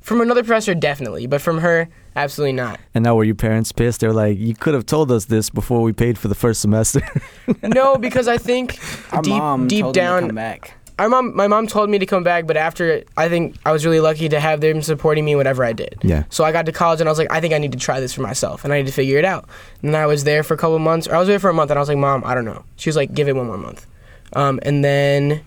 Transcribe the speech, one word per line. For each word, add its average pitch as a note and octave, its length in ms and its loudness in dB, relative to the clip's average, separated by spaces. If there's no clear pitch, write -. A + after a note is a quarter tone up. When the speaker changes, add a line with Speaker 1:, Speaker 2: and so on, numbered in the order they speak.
Speaker 1:
From A#3 140 2
another A#3+ 240 2
professor, A3 280 0
definitely, C3+ 540 -4
but C#3+ 140 0
from E3 180 -2
her, E3 300 2
absolutely C#3+ 380 -2
not. B2 260 -6
Speaker 2:
And A2+ 80 2
now A#2 140 4
were A2 80 4
your G#2+ 100 2
parents A2 380 0
pissed? A#2 260 0
They're A2 140 0
like, G#2+ 260 2
"You A2+ 160 -2
could D#3 180 -2
have B2 140 0
told D3+ 240 2
us A2+ 140 2
this A2 260 0
before A#2 320 0
we A2+ 100 2
paid A#2 240 0
for - 120 -6
the G2+ 80 -2
first A#2 240 0
semester." G#2+ 400 2
<laughs> - 300 -4
Speaker 1:
No, C4 320 4
because B3 320 0
I A#3+ 100 2
think B3 400 -4
Speaker 3:
Our D3 100 0
Speaker 1:
deep, D#3 120 0
Speaker 3:
mom C#3+ 340 0
Speaker 1:
deep B2 140 2
Speaker 3:
told B2+ 160 0
me D3 40 4
to - 0 -
Speaker 1:
down, F3 280 0
Speaker 3:
come A2 80 -6
back. A2 380 -10
Speaker 1:
our G#3 80 2
mom, B3 260 0
my G3 140 2
mom G#3+ 180 2
told G#3 240 0
me G3+ 80 2
to F#3 80 0
come F#3+ 160 0
back, E3+ 240 0
but D#3 100 0
after, D#3+ 460 0
I E3 120 0
think E3+ 280 -2
I D3+ 60 2
was D#3 120 0
really E3 140 4
lucky D#3 300 2
to D3+ 100 2
have D3+ 220 0
them D#3 200 2
supporting D3+ 440 0
me D3+ 80 2
in C#3+ 60 4
whatever C3 260 2
I A#2 80 0
did. - 300 -8
Speaker 2:
Yeah. D#2+ 280 2
Speaker 1:
So - 140 0
I D#3 80 2
got E3 140 0
to D#3+ 60 -4
college E3 280 0
and D#3+ 80 2
I - 20 2
was D#3 80 0
like, D#3+ 140 0
"I D#3+ 80 -2
think E3 120 0
I D#3 60 2
need C#3+ 140 -2
to B2+ 60 -8
try C3 200 -2
this B2+ 140 -4
for C3+ 100 -6
myself - 400 -6
and C#3+ 100 -2
I D3 60 2
need C3+ 80 -2
to C3+ 60 -6
figure C3+ 260 2
it D#3+ 60 2
out." F#3 240 -4
And D3 100 0
then D#3 80 2
I D3+ 60 0
was D3 160 0
there D3+ 220 2
for D#3 100 -2
a - 20 -4
couple D#3+ 220 0
months, D#3+ 300 0
or - 80 0
I - 20 4
was F3+ 80 2
there G3+ 140 2
for F#3+ 100 2
a - 20 0
month D3+ 200 2
and C#3+ 60 2
I - 20 0
was C#3+ 80 -2
like, D3 100 0
"Mom, C#3 260 2
I B2+ 120 -2
don't A#2+ 80 -2
know." - 180 -10
She - 120 -4
was D3+ 80 0
like, C#3 160 0
"Give C#3+ 140 0
it C#3 80 2
one B2 140 -4
more G2+ 100 -8
month." A#1+ 300 -14
Um, C#3 280 0
and C#3+ 220 2
then C#3+ 640 2